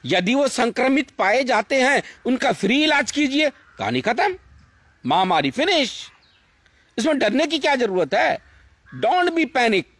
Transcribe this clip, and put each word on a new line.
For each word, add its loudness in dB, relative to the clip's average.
यदि 0
वो 2
संक्रमित 0
पाए 0
जाते 0
हैं, 2
उनका 0
फ्री 0
इलाज 0
कीजिए। 0
कहानी -2
खत्म, -2
महामारी 2
फिनिश। 0
इसमें 0
डरने 2
की -4
क्या 0
जरूरत 0
है? 0
Don't 0
be 0
panic 0